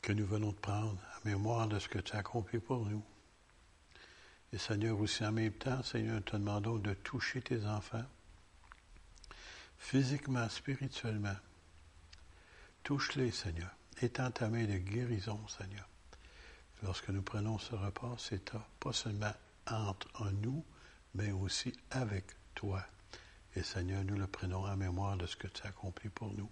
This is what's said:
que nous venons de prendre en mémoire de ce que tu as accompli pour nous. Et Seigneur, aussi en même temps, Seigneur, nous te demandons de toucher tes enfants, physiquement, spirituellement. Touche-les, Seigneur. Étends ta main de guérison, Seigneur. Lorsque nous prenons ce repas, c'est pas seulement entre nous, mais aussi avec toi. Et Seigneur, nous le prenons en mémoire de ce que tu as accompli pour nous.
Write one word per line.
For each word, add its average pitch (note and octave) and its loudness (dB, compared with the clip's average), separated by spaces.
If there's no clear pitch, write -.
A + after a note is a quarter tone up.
que - 2
nous G#2 4
venons G#2+ 2
de G2+ -6
prendre G#2 0
en - -4
mémoire G#2+ 4
de G#2 2
ce - -4
que - -2
tu - -4
as - 2
accompli A2+ 0
pour A#2+ 0
nous. G#2 -2
Et G#2+ -4
Seigneur, G#2+ 2
aussi G#2+ 2
en G#2+ 4
même A2 4
temps, C3 0
Seigneur, A2 0
nous A2 2
te - -2
demandons G#2 2
de G2+ 0
toucher - -2
tes A2+ 0
enfants, G#2+ 0
physiquement, C3+ 4
spirituellement. A2 -2
Touche-les, C3+ 4
Seigneur. F2 -2
Étends B2 4
ta A2+ 2
main A#2 4
de G2+ 4
guérison, G#2+ 0
Seigneur. G2 -8
Lorsque F#2 -2
nous G2 2
prenons G#2+ 0
ce - -4
repas, G2+ -2
c'est - -4
pas - -2
seulement G#2+ 0
entre G#2+ 0
nous, C3 0
mais G#2 2
aussi G2 0
avec G#2+ 2
toi. F#2+ 0
Et F2+ 0
Seigneur, F#2+ 0
nous G2 2
le G2 2
prenons F#2 0
en G2 2
mémoire G2 2
de - 0
ce - -4
que - -6
tu - -8
as G#2+ -6
accompli G2 -6
pour G2 -4
nous. G2+ -2